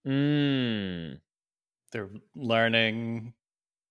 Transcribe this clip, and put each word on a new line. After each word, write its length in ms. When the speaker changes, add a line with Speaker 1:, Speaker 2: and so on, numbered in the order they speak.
Speaker 1:
Mm. 1120
Speaker 2:
They're 180
learning 960